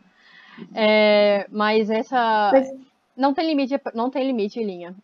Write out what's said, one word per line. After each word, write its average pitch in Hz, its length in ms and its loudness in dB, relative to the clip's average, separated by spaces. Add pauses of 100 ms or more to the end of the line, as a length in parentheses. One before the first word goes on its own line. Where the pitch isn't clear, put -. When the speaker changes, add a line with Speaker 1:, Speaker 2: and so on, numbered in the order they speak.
(720)
Speaker 1:
É, 208 800 4
mas 214 380 0
essa 220 640 0
Speaker 2:
Mas 269 180 4 (460)
Speaker 1:
não 269 180 0
tem 320 140 -2
limite, 277 320 -2 (140)
não 226 160 -4
tem 262 160 -4
limite 233 340 -4
em 220 60 -4
linha, 180 380 -10